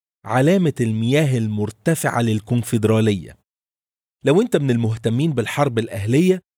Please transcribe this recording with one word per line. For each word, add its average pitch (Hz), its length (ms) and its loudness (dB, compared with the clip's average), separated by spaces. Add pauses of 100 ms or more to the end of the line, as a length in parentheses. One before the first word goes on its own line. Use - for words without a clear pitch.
(260)
علامة 143 560 2
المياه 123 560 0
المرتفعة 110 840 -2
للكونفدرالية. 110 1160 0 (880)
لو 151 160 4
أنت 240 160 0
من 139 140 0
المهتمين 117 640 0
بالحرب 120 460 -2
الأهلية، 123 640 0 (160)